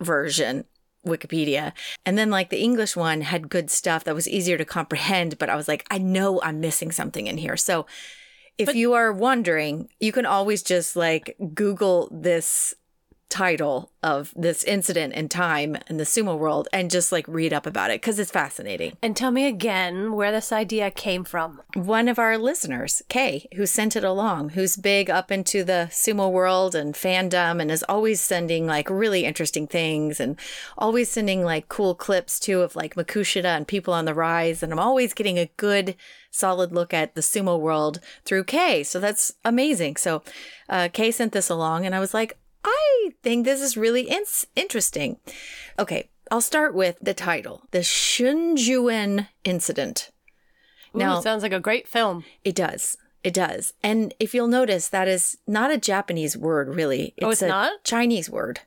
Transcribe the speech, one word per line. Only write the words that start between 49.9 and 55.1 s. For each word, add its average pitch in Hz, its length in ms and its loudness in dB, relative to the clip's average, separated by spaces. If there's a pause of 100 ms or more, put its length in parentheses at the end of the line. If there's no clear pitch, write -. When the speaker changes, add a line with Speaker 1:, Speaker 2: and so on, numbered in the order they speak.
Speaker 2:
Ooh, 202 40 -2
Speaker 1:
Now, 190 200 2
Speaker 2:
it 180 40 -2
sounds 220 200 0
like 208 100 -2
a 185 80 0
great 220 280 0
film. 196 360 0 (200)
Speaker 1:
It 190 100 0
does. - 440 -2 (260)
It 185 80 0
does. - 400 -2 (100)
And 214 380 2
if 220 140 0
you'll 240 140 2
notice, 233 400 2
that 190 200 0
is 185 380 0